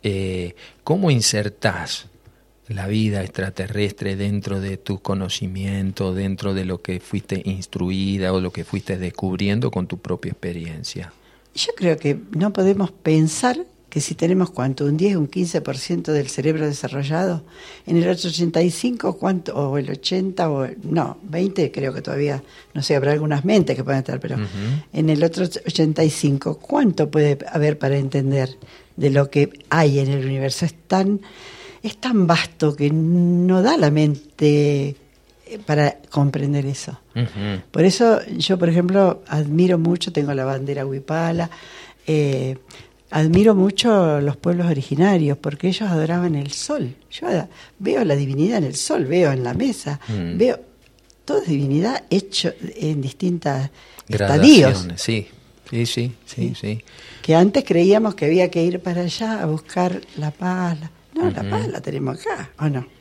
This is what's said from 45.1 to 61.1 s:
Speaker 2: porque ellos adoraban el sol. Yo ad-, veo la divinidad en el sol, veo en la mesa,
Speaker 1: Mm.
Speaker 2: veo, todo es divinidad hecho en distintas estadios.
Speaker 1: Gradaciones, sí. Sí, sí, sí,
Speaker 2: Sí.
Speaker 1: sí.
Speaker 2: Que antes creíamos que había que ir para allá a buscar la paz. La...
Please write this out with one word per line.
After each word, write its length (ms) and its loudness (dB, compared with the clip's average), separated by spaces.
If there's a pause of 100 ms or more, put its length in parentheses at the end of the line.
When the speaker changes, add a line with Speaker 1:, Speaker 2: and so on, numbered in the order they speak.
Speaker 2:
porque 300 -6
ellos 240 -2
adoraban 460 0
el 160 -4
sol. 420 -6 (160)
Yo 160 -10
ad-, 220 -2 (320)
veo 240 0
la 100 2
divinidad 440 0
en 60 0
el 120 -4
sol, 300 -2
veo 260 4
en 100 -2
la 120 -4
mesa, 520 -2
Speaker 1:
Mm. 320 -4
Speaker 2:
veo, 220 2 (640)
todo 180 0
es 60 -6
divinidad 600 0
hecho 440 -2 (240)
en 260 -2
distintas 680 -2 (380)
estadios. 520 8
Speaker 1:
Gradaciones, 420 2
sí. 240 -2 (420)
Sí, 180 -2
sí, 260 -4 (120)
sí, 260 -6
Speaker 2:
Sí. 100 -6
Speaker 1:
sí. 240 -6 (380)
Speaker 2:
Que 120 4
antes 300 6
creíamos 500 4
que 120 -2
había 220 4
que 140 0
ir 160 0
para 240 -4
allá 400 -4
a 40 -2
buscar 540 -2 (160)
la 140 -4
paz. 500 -4
La... 100 -12 (300)